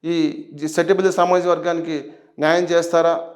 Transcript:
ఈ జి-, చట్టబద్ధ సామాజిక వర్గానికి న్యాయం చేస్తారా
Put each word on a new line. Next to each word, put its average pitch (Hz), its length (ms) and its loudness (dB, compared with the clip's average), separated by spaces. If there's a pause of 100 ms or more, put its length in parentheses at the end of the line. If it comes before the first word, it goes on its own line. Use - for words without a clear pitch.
ఈ 160 500 -4
జి-, 151 280 -2
చట్టబద్ధ 190 260 2
సామాజిక 180 400 2
వర్గానికి 165 640 -2 (260)
న్యాయం 165 260 2
చేస్తారా 165 560 2 (160)